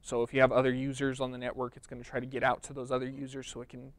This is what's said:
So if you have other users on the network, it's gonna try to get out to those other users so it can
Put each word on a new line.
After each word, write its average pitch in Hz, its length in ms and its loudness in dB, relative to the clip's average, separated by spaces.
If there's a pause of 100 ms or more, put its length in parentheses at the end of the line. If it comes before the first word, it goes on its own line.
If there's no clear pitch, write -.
So 120 200 0
if 117 120 0
you 131 80 6
have 131 100 10
other 127 200 6
users 131 480 -2
on 127 120 -2
the 127 60 -10
network, 123 380 -4
it's - 120 -20
gonna 123 160 -12
try - 160 -4
to 127 60 -4
get 127 180 -2
out 127 200 4
to 143 100 -14
those 131 180 -6
other 127 180 0
users 135 380 -10
so - 140 -10
it 127 80 -12
can 131 300 -16